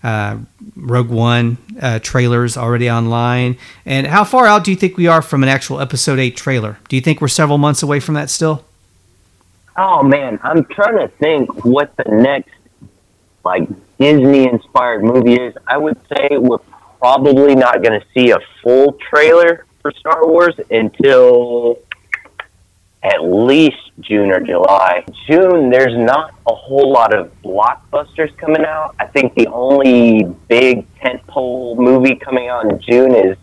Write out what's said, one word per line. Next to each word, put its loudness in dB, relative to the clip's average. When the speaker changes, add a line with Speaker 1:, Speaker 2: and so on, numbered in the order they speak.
Speaker 1:
Uh, -6
Rogue -4
One, 0
uh, -4
trailers -2
already -4
online. -2
And -4
how 0
far 2
out 2
do 0
you 0
think -4
we 0
are 2
from -2
an 2
actual -4
Episode -4
eight -4
trailer? -6
Do -4
you -2
think -2
we're -2
several 0
months 0
away -2
from -6
that -8
still? -4
Speaker 2:
Oh, 0
man, 0
I'm -2
trying -2
to -2
think -4
what 0
the -8
next, 0
like, -4
Disney-inspired 2
movie 2
is. -6
I -2
would -4
say -2
we're 0
probably 4
not 2
gonna -2
see 4
a 2
full 4
trailer 4
for -6
Star -2
Wars 2
until 2
at -2
least 2
June -2
or 2
July. 0
June, 2
there's 2
not -2
a -2
whole 0
lot 2
of -4
blockbusters -4
coming -2
out. -8
I -8
think -4
the 0
only 2
big 2
tentpole -8
movie 2
coming -8
out -6
in -4
June 2
is 2